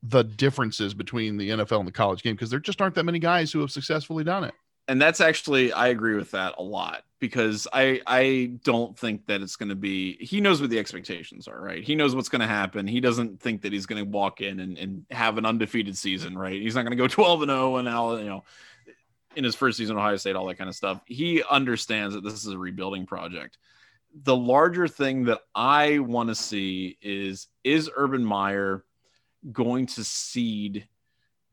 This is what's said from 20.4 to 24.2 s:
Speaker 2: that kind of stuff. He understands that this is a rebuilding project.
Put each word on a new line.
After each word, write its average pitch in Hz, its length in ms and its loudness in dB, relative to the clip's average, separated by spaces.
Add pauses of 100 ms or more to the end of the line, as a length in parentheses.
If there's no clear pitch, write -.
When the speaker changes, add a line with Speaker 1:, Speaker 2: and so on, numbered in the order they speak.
Speaker 2:
that 92 100 -8
kind 95 120 -8
of 90 60 -10
stuff. 95 300 -4
He 156 440 0
understands 113 640 0
that 101 120 -8
this 104 80 -6
is 107 140 -10
a 95 100 -8
rebuilding 92 480 -8
project. 85 520 -10 (640)